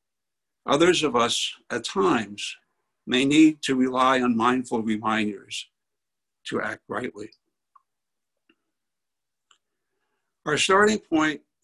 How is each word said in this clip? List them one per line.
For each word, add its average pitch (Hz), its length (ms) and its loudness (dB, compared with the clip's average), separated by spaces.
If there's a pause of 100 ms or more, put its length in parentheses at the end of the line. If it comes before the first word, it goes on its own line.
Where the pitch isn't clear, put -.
(680)
others 156 360 2
of 127 140 0
us - 360 0 (180)
at 120 140 -6
times 120 680 -2 (520)
may 127 180 0
need 156 380 4
to 135 120 -2
rely 127 460 2
on 123 160 0
mindful 123 460 0
reminders 107 840 -4 (760)
to - 160 -6
act 107 260 -10
rightly. 107 440 -10 (3250)
Our 151 140 -2
starting 208 400 2
point 156 420 -2 (220)